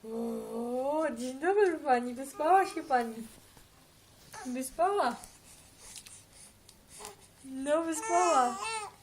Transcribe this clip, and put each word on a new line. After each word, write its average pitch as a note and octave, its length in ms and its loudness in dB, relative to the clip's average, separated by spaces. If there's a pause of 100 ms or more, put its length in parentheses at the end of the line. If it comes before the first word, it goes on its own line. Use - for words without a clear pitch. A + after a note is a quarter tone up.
(120)
O, A#3 920 -2 (140)
dzień B3+ 220 -6
dobry F#4 380 4
pani, B3 360 2
wyspała D4+ 520 4
się E4 160 -8
pani? A#3+ 320 0 (1300)
Wyspała? C4 720 0 (2250)
No, C4+ 380 0
wyspała. D#4+ 760 2 (440)